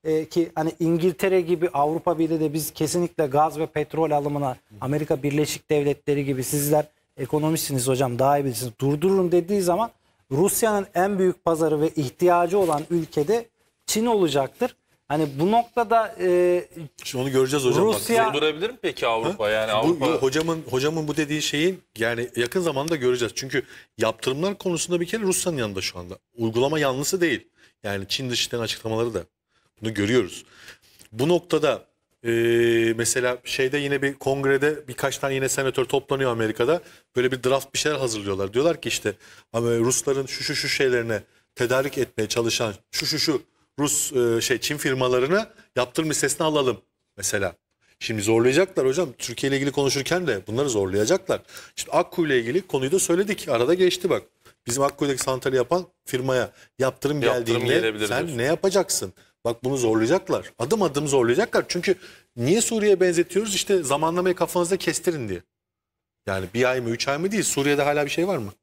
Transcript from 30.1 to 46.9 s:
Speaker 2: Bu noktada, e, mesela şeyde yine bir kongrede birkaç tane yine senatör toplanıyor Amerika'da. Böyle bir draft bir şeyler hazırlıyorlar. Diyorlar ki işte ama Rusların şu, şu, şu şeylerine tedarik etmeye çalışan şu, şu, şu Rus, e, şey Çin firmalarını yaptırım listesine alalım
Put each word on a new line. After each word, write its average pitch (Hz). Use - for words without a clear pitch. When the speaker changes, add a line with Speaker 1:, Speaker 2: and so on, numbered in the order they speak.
Speaker 2:
Bu 123
noktada, 156
e, 117
mesela 123
şeyde 135
yine 139
bir 139
kongrede 139
birkaç 135
tane 135
yine 135
senatör 131
toplanıyor 135
Amerika'da. 117
Böyle 127
bir 123
draft 131
bir -
şeyler 151
hazırlıyorlar. 101
Diyorlar 143
ki 120
işte 107
ama 117
Rusların 127
şu, -
şu, 147
şu 139
şeylerine 117
tedarik 131
etmeye 113
çalışan 117
şu, -
şu, 147
şu 143
Rus, -
e, 117
şey 113
Çin -
firmalarını 131
yaptırım 151
listesine 147
alalım 139